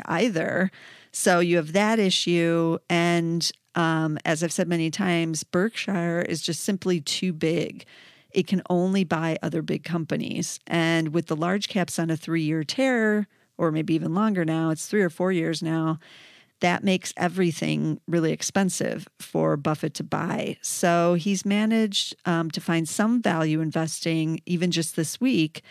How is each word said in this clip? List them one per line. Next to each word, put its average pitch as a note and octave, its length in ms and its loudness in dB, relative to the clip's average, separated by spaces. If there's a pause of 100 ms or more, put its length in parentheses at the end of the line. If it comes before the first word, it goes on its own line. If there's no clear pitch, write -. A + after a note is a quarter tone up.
either. F3+ 680 0 (400)
So F3+ 280 4
you F3 180 4
have D#3 160 -2
that G#3+ 260 4
issue. E3+ 800 2 (120)
And, E3+ 640 2 (240)
um, D#3+ 480 2
as D#3+ 200 0
I've D#3+ 100 -2
said E3+ 160 -2
many E3 200 0
times, E3 540 0
Berkshire F3 880 -2
is D#3 120 -4
just D#3+ 220 -4
simply F#3 380 0
too - 320 -4
big. D#3+ 520 -2 (460)
It - 160 0
can F#3 220 2
only F#3 340 2
buy D#3+ 380 -2
other D#3+ 200 -2
big D3+ 220 -4
companies. E3 840 -4
And E3 420 0
with E3+ 180 -2
the D#3+ 80 -2
large F3+ 320 -2
caps F3 320 -2
on E3 100 0
a D#3+ 60 0
three-year D#3+ 480 -2
tear, A3 640 0 (300)
or E3+ 140 2
maybe D#3 220 0
even D#3+ 200 0
longer G3 320 2
now, D#3+ 240 0
it's D#3 180 -4
three G#3 140 2
or F3 80 4
four F#3 240 0
years E3 280 0
now, D#3+ 380 0 (600)
that F3 240 2
makes F#3 340 0
everything D#3 880 0
really D#3+ 240 0
expensive - 760 -2 (120)
for D#3+ 380 0
Buffett D3+ 380 -2
to - 80 -6
buy. D#3 580 -4
So E3+ 520 2
he's F#3+ 320 -2
managed, G#3+ 720 0 (100)
um, E3 260 0
to - 80 -4
find E3 300 0
some A3+ 320 2
value D#3+ 400 2
investing D#3+ 880 -2
even F3 240 0
just E3 240 -2
this D#3+ 260 -2
week. G3 500 0